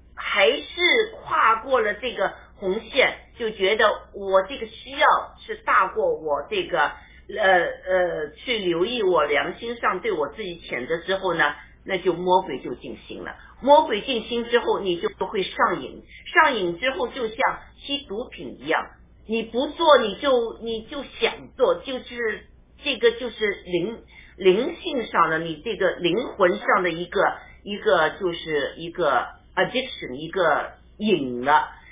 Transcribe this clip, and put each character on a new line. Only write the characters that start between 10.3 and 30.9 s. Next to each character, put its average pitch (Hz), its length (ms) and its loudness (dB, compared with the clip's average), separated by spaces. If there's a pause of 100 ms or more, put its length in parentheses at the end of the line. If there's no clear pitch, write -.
己 170 160 -10
谴 127 280 -8
责 165 120 -2
之 185 180 -2
后 185 160 0
呢， 147 220 2 (300)
那 190 120 -2
就 180 160 0
魔 180 280 4
鬼 147 180 -6
就 131 160 -10
进 123 220 -14 (100)
心 101 160 -14
了。 - 120 -12 (260)
魔 294 240 8
鬼 277 160 -2
进 247 220 -4
心 233 220 -4
之 233 140 4
后， 214 200 0
你 175 200 -2
就 208 100 -2 (160)
会 190 180 -4
上 190 380 0
瘾， - 220 -14 (300)
上 311 220 6
瘾 175 240 -4
之 262 120 -2
后 247 160 -4
就 233 200 -4
像 214 320 -2 (180)
吸 277 280 -8
毒 226 240 -8
品 123 300 -14
一 135 80 -16
样， 139 180 0 (420)
你 220 160 -2
不 262 240 -2
做 302 300 6
你 214 180 -2
就， 240 460 0
你 226 220 -6
就 285 200 -10
想 - 300 -2 (220)
做， 196 280 4
就 254 160 -8
是 233 480 -6 (360)
这 269 140 -2
个 233 140 4
就 233 180 -4
是 214 220 -2 (140)
灵-， 180 380 -4 (340)
灵 214 380 4
性 277 300 -4
上 165 240 4
的， 160 100 0
你 160 240 -6
这 220 140 -4
个 180 140 2
灵 175 360 -2
魂 196 320 4
上 208 240 2
的 180 60 0
一 170 160 -4
个， 175 320 0 (260)
一 202 140 -6
个 175 340 4
就 175 220 -4
是 151 440 -4
一 165 140 -10
个 139 360 0 (280)
addiction， 185 600 -2
一 156 140 -10
个 160 440 0 (240)